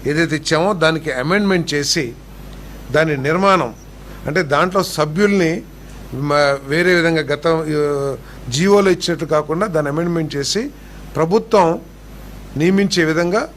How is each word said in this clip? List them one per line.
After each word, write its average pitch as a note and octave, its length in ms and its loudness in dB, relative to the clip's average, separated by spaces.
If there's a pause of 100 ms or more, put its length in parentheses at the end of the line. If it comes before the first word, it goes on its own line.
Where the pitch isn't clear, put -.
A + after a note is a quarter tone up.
ఏదైతే D3+ 300 0
ఇచ్చామో D#3+ 360 0
దానికి D#3+ 400 0
అమెండ్మెంట్ F3 600 0
చేసి C#3+ 380 -2 (760)
దాని D3+ 260 2
నిర్మాణం, D#3 580 2 (520)
అంటే D3+ 160 -2
దాంట్లో E3+ 400 2
సభ్యుల్ని F3 800 0 (520)
మ-, C#3+ 480 2
వేరే E3+ 320 2
విధంగా E3 280 2
గత, C#3+ 240 -4
ఆ, D3 720 0 (340)
జీవోలో F#3+ 400 4
ఇచ్చినట్టు E3+ 340 -2
కాకుండా D#3 420 0
దాన్ని D3+ 260 -2
అమెండ్మెంట్ E3 440 -2
చేసి G3 340 -4 (460)
ప్రభుత్వం E3+ 640 4 (760)
నియమించే F3+ 480 2
విధంగా E3+ 520 0